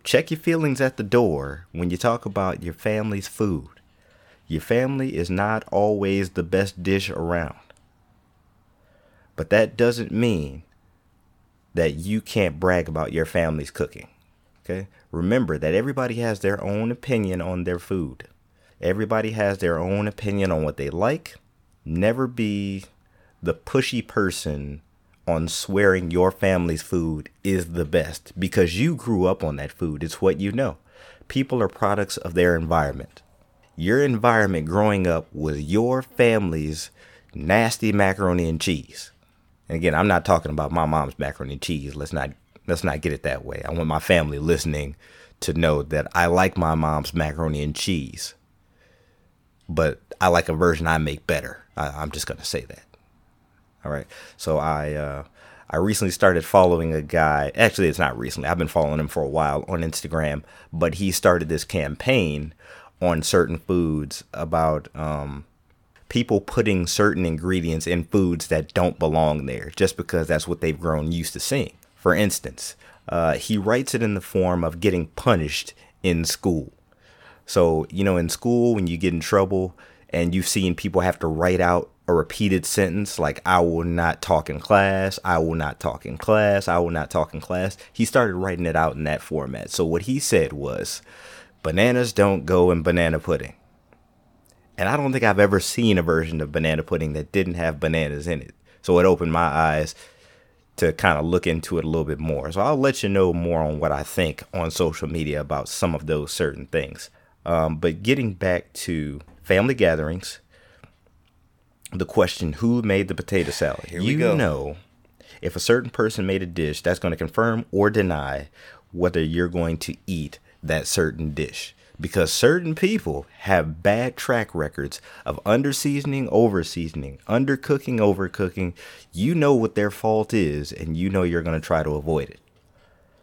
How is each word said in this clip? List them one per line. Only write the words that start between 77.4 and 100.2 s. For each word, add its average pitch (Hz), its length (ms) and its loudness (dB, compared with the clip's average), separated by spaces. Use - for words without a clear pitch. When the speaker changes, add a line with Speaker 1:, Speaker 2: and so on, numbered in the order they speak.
Speaker 1:
So, 82 440 2
you 95 140 -2
know, 95 120 2
in 85 120 0
school, 120 480 2
when 95 100 0
you 85 100 -2
get 85 180 0
in 82 60 -2
trouble 95 540 2
and 85 240 0
you've 92 120 0
seen 92 300 0
people 92 240 0
have 90 200 2
to 85 60 -2
write 87 340 2
out 87 280 2
a 90 40 4
repeated 90 540 2
sentence 95 520 0
like, 73 280 -2
"I 92 140 6
will 82 240 2
not 85 380 0
talk 80 280 2
in 73 80 -6
class, 98 640 4
I 87 140 2
will 80 160 0
not 76 240 -4
talk - 260 -2
in 67 140 -10
class, 104 500 4
I 87 100 4
will 87 120 2
not 78 200 -2
talk 80 220 0
in 78 80 -8
class." 92 360 -4
He 117 120 0
started 113 300 2
writing 90 320 -2
it 80 100 0
out 80 200 2
in 76 80 -4
that 76 180 -2
format. 65 480 -6
So - 140 0
what 82 180 0
he 127 160 -2
said 82 340 2
was, 69 480 -8
"Bananas 117 500 2
don't 98 320 4
go 90 260 6
in 85 120 2
banana 85 380 2
pudding." 76 340 -4
And 98 120 0
I 127 80 0
don't 139 160 0
think 131 100 -2
I've 104 160 6
ever 101 220 6
seen 110 380 4
a 87 40 4
version 80 380 0
of 76 100 -6
banana 78 320 0
pudding 78 300 -2
that 76 180 -6
didn't 90 240 0
have 82 240 -2
bananas 78 480 -2
in 82 140 -2
it. - 140 -16
So 87 180 4
it 90 80 8
opened 85 260 4
my 82 140 2
eyes 78 480 2